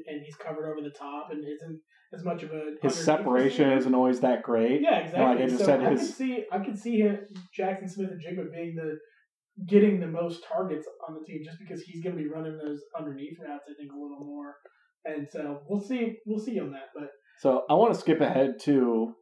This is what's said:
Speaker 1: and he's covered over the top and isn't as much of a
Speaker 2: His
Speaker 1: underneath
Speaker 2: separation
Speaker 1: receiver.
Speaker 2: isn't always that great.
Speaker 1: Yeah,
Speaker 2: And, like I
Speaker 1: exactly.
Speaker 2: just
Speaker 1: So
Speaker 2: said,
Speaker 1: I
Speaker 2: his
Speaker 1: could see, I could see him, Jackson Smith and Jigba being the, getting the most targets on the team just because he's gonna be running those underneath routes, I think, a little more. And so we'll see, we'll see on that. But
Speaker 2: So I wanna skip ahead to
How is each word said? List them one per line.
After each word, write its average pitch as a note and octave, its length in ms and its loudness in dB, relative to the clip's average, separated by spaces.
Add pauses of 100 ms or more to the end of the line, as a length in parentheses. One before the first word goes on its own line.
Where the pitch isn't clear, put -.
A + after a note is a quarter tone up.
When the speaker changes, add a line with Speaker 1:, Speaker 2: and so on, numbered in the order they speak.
Speaker 1:
and D3 160 -10
he's D3+ 140 -20
covered D#3 340 -8
over D#3 100 -6
the D3 160 -10
top D3 340 -12
and D3+ 160 -8
isn't D#3 340 -12 (320)
as F3+ 120 -14
much E3+ 180 -4
of D#3 100 -12
a - 20 -8
Speaker 2:
His D#3 100 -8 (180)
Speaker 1:
underneath C3+ 120 2 (100)
Speaker 2:
separation C3+ 600 4
Speaker 1:
receiver. C3+ 140 6
Speaker 2:
isn't B2+ 160 4
always B2+ 260 4
that B2 220 4
great. B2 380 2
Speaker 1:
Yeah, D4+ 200 4
Speaker 2:
And, - 120 -8
like B2 260 4
I B2+ 40 2
Speaker 1:
exactly. C3 60 2
Speaker 2:
just B2 100 0
Speaker 1:
So - 80 4
Speaker 2:
said, C3+ 160 6
Speaker 1:
I C3 80 4
Speaker 2:
his C3 100 4
Speaker 1:
could - 160 -4
see, B3 340 -4
I G3 140 -2
could G#3 140 -6
see A#3 220 0
him, G3+ 260 2 (280)
Jackson F#3+ 340 -4
Smith F#3+ 220 -6
and E3+ 120 -12
Jigba F3 300 -8
being E3+ 240 -8
the, D#3 220 -6 (680)
getting G3+ 340 6
the E3+ 80 -4
most E3+ 360 -6
targets D#3 440 -4 (200)
on D#3 60 -12
the D#3 100 -14
team D#3 200 -12
just E3 140 -16
because F#3+ 240 -14
he's E3+ 200 -14
gonna F3 140 -6
be D3+ 120 -6
running D#3 300 -8
those D3 240 -8 (160)
underneath D3 420 -10
routes, C#3+ 280 -12
I - 100 -16
think, C#3+ 140 -16
a C#3+ 40 -14
little C#3+ 280 -14
more. C#3+ 320 -14 (480)
And D3+ 260 -8
so C#3+ 380 -8
we'll G3+ 120 -2
see, A3+ 460 -4
we'll G#3+ 120 -4
see G#3+ 220 -6
on D3 120 -10
that. - 220 -16
But - 160 -12 (280)
Speaker 2:
So C3 320 2
I D3 40 6
wanna G#3 200 6
skip D#3+ 260 2
ahead C3 400 2
to A#2 600 4